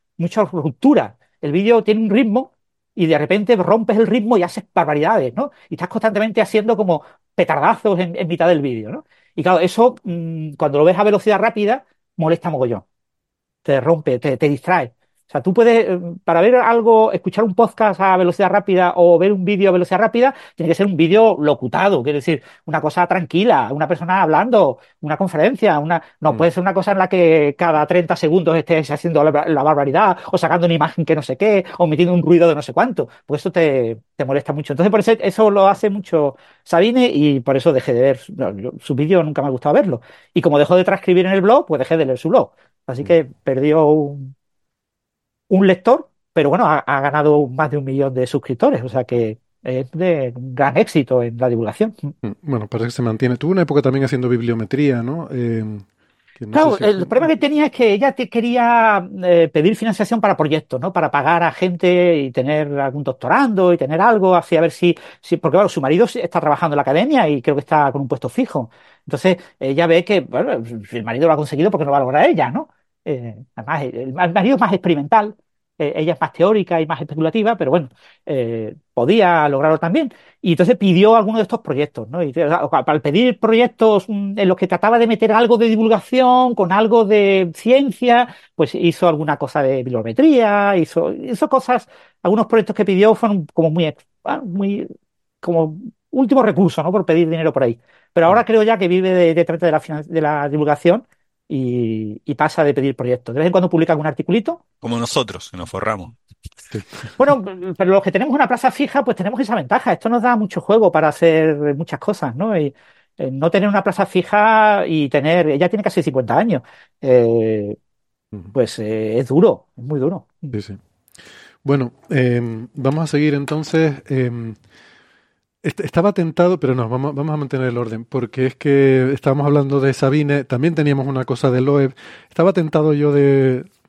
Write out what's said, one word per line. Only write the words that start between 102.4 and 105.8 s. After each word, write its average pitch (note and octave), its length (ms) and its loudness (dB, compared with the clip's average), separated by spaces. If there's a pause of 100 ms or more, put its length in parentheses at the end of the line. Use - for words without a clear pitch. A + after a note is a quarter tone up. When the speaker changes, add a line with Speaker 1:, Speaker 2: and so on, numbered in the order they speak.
Speaker 1:
de C#3+ 100 2
pedir C3+ 220 -2
proyectos. B2 400 -6
De C#3 40 -4
vez D#3 80 0
en F3+ 40 0
cuando F3+ 180 0
publica E3 240 0
algún D3+ 140 -2
articulito. G3+ 580 -4 (140)
Speaker 3:
Como A#2 200 -6
nosotros, A#2 520 -6
que F#2+ 60 -16
nos F2 120 -12
forramos. G#2 460 -8 (560)